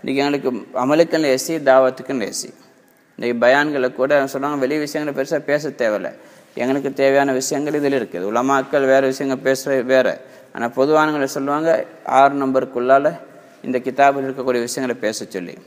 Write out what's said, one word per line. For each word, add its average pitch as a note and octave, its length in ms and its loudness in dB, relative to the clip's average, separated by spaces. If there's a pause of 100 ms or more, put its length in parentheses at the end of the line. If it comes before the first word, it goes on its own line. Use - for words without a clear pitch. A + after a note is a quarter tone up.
இன்றைக்கி C3 120 -4
எங்களுக்கு C#3 580 -2
அமலுக்கும் D#3 460 0
லேசி, C#3 360 0
தாவத்துக்கும் C3+ 600 2
லேசி. - 360 -8 (640)
இன்றைக்கி A#2+ 140 -2
பயான்களை B2+ 600 2
கூட C#3 300 2
சொன்னாங்க, C#3+ 340 -4
வெளி C3+ 200 -2
விஷயங்களை D3 460 -6
பெருசா D#3+ 140 -2
பேச D3 320 -2
தேவையில்ல, G#2+ 440 -2 (400)
எங்களுக்கு C3+ 400 -2
தேவையான C#3 380 2
விஷயங்கள் C#3 420 -4
இதில் C#3 300 0
இருக்குது. F#2+ 320 -6
உலமாக்கள் C3+ 500 0
வேற C3+ 140 6
விஷயங்கள் C3+ 540 -2
பேசுறது C3 300 -2
வேற, B2+ 380 2 (320)
ஆனா A#2 120 -6
பொதுவானவங்களை D3+ 580 2
சொல்லுவாங்க, C#3+ 640 -2 (200)
"ஆறு C#3 420 4
நம்பருக்குள்ளால C3 720 2 (420)
இந்த B2+ 180 -4
கிதாபில் C#3 460 2
இருக்கக்கூடிய C3 340 -2
விஷயங்களை A#2+ 420 -4
பேச G#2+ 240 -4
சொல்லி" F2 280 -10 (140)